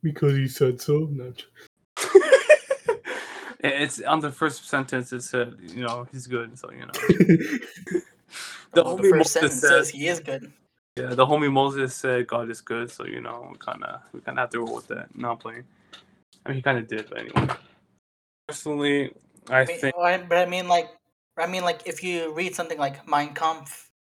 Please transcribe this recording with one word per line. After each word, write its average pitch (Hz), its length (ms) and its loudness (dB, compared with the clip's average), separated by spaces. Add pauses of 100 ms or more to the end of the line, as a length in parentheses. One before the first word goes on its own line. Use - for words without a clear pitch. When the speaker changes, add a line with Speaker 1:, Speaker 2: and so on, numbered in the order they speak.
Speaker 1:
Because 147 340 2
he 135 120 2
said 127 340 0
so. 151 300 0
No, 127 160 -8
I'm 123 60 -14
j- - 120 -20 (500)
Speaker 2:
<laughs> 554 1040 4 (640)
It's 139 360 0
on 147 180 2
the 147 120 -2
first 147 360 -2
sentence. 131 460 -2
It 123 100 -8
said, 120 380 -2
you 123 220 -10
know, 120 280 -6
he's 127 160 -12
good. 117 320 -6
So, - 120 -14
you - 140 -16
know. - 80 -16
Speaker 1:
<laughs> - 1080 2 (720)
Speaker 2:
The 170 100 6
Speaker 3:
Well, 170 140 -2
the 196 60 -2
Speaker 2:
homie 196 80 8
Speaker 3:
first - 20 8
Speaker 2:
Moses 160 200 4
Speaker 3:
sentence 143 280 2
Speaker 2:
said, 143 80 6
Speaker 3:
says 139 200 6
he 143 180 -4
is 170 120 -2
good. 135 320 -8 (440)
Speaker 2:
yeah, 127 180 -6
the 131 140 6
homie 147 260 4
Moses 135 420 0
said 123 300 0
God 117 240 -4
is 113 100 -10
good. 117 300 -6
So, - 160 -14
you - 160 -8
know, 120 300 -12
we - 120 -20
kinda, - 380 -10 (100)
we - 100 -14
kinda - 200 -6
have 123 80 -2
to 117 120 -4
roll 117 140 -6
with 117 120 -12
that. - 280 -12
Not 117 240 -6
playing. 117 260 -14 (760)
I - 60 -8
mean, 139 60 -2
he 131 80 -4
kinda 127 180 2
did, 110 260 -8
but - 120 -10
anyway. - 280 0 (1000)
Personally, 143 680 0 (340)
I 131 140 4
Speaker 3:
I 131 40 6
mean, - 140 -6
Speaker 2:
think 135 160 0
Speaker 3:
well, 175 120 2
I, 180 100 4
but 175 220 2
I 180 80 4
mean, 180 200 -2
like, 175 220 4 (480)
I 165 80 0
mean, 180 180 -4
like, 170 220 0
if 165 180 -8
you 170 300 -2
read 170 220 -4
something 165 240 -6
like 139 280 -4
Mein 147 280 0
Kampf 160 640 -6